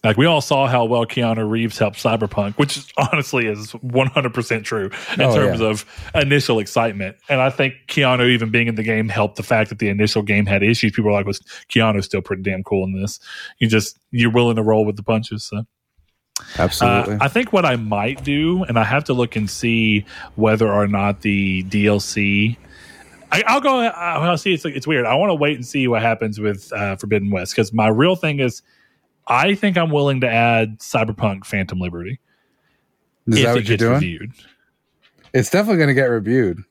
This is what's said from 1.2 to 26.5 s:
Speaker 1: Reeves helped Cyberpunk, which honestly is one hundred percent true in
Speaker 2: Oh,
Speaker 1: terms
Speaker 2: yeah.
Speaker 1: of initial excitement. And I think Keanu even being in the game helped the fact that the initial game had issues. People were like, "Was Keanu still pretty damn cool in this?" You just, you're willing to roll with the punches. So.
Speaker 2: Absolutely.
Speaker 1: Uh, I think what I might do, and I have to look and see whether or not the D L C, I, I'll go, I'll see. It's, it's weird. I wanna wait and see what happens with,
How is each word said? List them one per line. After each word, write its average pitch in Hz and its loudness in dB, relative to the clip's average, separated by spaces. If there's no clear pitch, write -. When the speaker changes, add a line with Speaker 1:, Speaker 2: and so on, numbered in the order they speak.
Speaker 1:
Reeves 113 -2
helped 104 0
Cyberpunk, 107 -2
which 143 -2
honestly 139 0
is 107 -6
one 127 -2
hundred 127 -2
percent 113 -4
true 101 -4
in - 0
Speaker 2:
Oh, 127 4
Speaker 1:
terms 98 2
Speaker 2:
yeah. 110 2
Speaker 1:
of 107 -2
initial 139 2
excitement. 101 -2
And 135 2
I 135 2
think 135 -2
Keanu 127 2
even 117 2
being 117 2
in 117 -2
the 107 -4
game 110 0
helped 104 -2
the 107 -8
fact 110 0
that 104 -10
the 107 -2
initial 104 2
game 101 0
had 98 2
issues. 110 2
People 107 0
were 104 2
like, 98 -2
"Was 98 -6
Keanu 110 2
still 95 -4
pretty 95 -8
damn 95 -4
cool 95 -2
in 95 -4
this?" 101 -6
You 117 2
just, 110 0
you're 117 2
willing 117 2
to 113 0
roll 107 4
with 104 -2
the 104 -12
punches. 110 -2
So. 107 -8
Speaker 2:
Absolutely. 120 2
Speaker 1:
Uh, 107 -4
I 135 2
think 226 -2
what 180 4
I 127 2
might 110 -4
do, 160 0
and 117 0
I 110 4
have 135 0
to 135 -2
look 120 0
and 107 -2
see 110 0
whether 110 4
or 101 2
not 101 -2
the 98 0
D 104 0
L 104 4
C, 104 0
I, 190 2
I'll 254 2
go, 269 2
I'll 170 0
see. 190 -2
It's, 165 -2
it's 135 -6
weird. 131 0
I 117 -4
wanna 185 0
wait 147 0
and 123 -10
see 131 -2
what 113 0
happens 113 -2
with, 104 -6